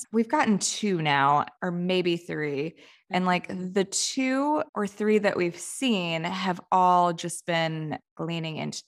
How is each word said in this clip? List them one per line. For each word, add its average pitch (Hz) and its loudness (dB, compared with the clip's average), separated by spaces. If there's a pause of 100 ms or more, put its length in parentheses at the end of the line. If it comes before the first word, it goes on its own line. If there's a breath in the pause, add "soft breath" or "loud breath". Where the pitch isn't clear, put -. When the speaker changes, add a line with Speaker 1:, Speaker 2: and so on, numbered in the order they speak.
(120)
Speaker 1:
We've 226 2
gotten 220 2
two 190 -2
now, 143 4 (160)
or 185 -4
maybe 175 0
three. 151 -6 (360 loud breath)
And, 185 0
like, 180 0
Speaker 2:
Mm-hmm. 185 -8
Speaker 1:
the 196 2
two 269 0 (100)
or 202 -2
three 214 2
that 196 0
we've 175 -2
seen 175 -2
have 185 -2 (120)
all 180 6
just 170 -8
been 160 -2 (180)
leaning 160 -6
into 151 -8